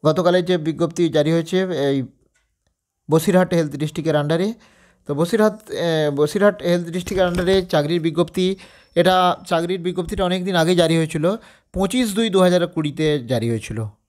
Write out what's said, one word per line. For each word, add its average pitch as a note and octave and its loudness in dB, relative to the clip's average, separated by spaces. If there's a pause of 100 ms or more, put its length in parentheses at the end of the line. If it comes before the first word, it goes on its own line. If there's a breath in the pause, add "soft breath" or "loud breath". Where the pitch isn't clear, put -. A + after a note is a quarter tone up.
গতকালের F3 2
যে F3 0
বিজ্ঞপ্তি E3 -2
জারি D3+ 2
হয়েছে E3 -2
এই C#3 0 (1080)
বসিরহাট F3+ 2
হেলথ D3+ -2
ডিস্ট্রিক্টের D3+ -4
under-এ। E3 0 (540 soft breath)
তো D#3 -6
বসিরহাট, G#3 2
আহ, D#3+ -2
বসিরহাট F#3+ 0
হেলথ F3 0
ডিস্ট্রিক্টের F3+ -2
under-এ F3+ 2
চাকরির F3 -2
বিজ্ঞপ্তি, E3+ -2 (380 loud breath)
এটা F3+ 4 (100)
চাকরির F3 -2
বিজ্ঞপ্তিটা F3+ -4
অনেক F3+ -2
দিন F#3+ -2
আগে E3+ 2
জারি E3 4
হয়েছিল, D#3+ 0 (360 soft breath)
পঁচিশ G3+ -2
দুই A3+ 0
দু F#3+ 2
হাজার F3+ 4
কুড়িতে D3+ -2
জারি A#2 -2
হয়েছিল A2 -4 (240)